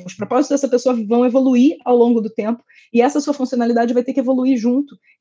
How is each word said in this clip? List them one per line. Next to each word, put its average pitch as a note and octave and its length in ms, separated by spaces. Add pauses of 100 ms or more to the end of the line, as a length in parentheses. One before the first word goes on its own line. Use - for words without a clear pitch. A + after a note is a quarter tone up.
os F3+ 100
propósitos A#3+ 340
dessa C#4 180
pessoa B3 280 (120)
vão A#3+ 180
evoluir B3+ 600
ao B3 100
longo A#3 260
do G#3 80
tempo A3+ 340 (280)
e A#3 100
essa C#4+ 180
sua C#4+ 160
funcionalidade A#3+ 580
vai A#3+ 100
ter C4 100
que C#4 60
evoluir B3+ 380
junto. B3 400 (240)